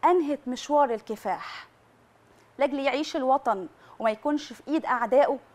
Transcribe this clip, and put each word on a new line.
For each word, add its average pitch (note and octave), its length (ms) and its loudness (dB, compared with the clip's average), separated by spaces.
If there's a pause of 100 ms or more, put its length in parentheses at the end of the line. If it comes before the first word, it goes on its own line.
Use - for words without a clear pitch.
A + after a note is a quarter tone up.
أنهت D4+ 420 2
مشوار B3+ 460 0
الكفاح. - 720 -8 (880)
لأجل C#4 220 0
يعيش C#4 360 -2
الوطن B3+ 520 0 (320)
وما A3 120 0
يكونش D4 420 -4
في - 140 -20
إيد D4+ 180 -2
أعدائه B3 540 2 (160)